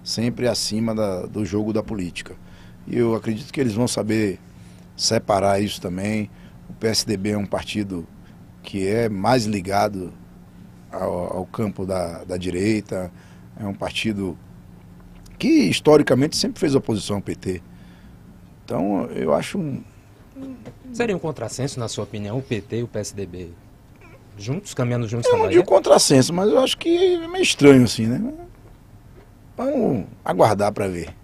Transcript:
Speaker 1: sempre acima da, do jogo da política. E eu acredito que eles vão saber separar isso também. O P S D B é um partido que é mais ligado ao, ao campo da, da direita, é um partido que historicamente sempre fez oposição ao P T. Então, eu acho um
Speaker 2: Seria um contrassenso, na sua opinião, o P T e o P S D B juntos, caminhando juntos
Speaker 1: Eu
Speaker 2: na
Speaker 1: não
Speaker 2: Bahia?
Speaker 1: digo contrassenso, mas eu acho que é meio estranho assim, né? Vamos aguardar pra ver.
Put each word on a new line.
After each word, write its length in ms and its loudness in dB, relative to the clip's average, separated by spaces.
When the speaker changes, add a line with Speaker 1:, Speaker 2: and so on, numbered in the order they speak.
Speaker 1:
sempre 440 -2
acima 480 -2
da, 300 -2
do 180 -6
jogo 300 -2
da 100 0
política. 520 -8
E 100 -4
eu 180 2
acredito 360 -6
que 80 -6
eles 140 0
vão 140 0
saber 520 -2
separar 640 2
isso 220 -4
também. 480 -4
O 40 -16
P 140 -4
S 180 2
D 120 -2
B 140 -2
é 60 0
um 80 -2
partido 640 -6
que 240 -4
é 220 0
mais 360 2
ligado 680 -2
ao, 460 -4
ao 80 -6
campo 400 -6
da, 380 -4
da 140 -6
direita, 760 -2
é 60 -10
um 80 -6
partido 640 -4
que 80 0
historicamente 920 4
sempre 220 -4
fez 160 2
oposição 400 0
ao 60 -4
P 140 -6
T. 260 -6
Então, 500 -2
eu 200 0
acho 240 -2
um 260 -6
Speaker 2:
Seria 220 -2
um 40 -6
contrassenso, 600 -6
na 80 -4
sua 160 -6
opinião, 340 -6
o 60 -6
P 180 -4
T 160 -8
e 60 -2
o 40 -8
P 120 -8
S 160 -10
D 100 -8
B 240 -12
juntos, 380 -6
caminhando 320 -2
juntos 180 -4
Speaker 1:
Eu 60 4
Speaker 2:
na 80 4
Speaker 1:
não 60 2
Speaker 2:
Bahia? 120 4
Speaker 1:
digo 100 6
contrassenso, 640 6
mas 160 2
eu 120 4
acho 180 0
que 380 2
é 120 -6
meio 140 -4
estranho 420 8
assim, 220 0
né? 160 -2
Vamos 480 0
aguardar 480 4
pra 160 -4
ver. 220 -6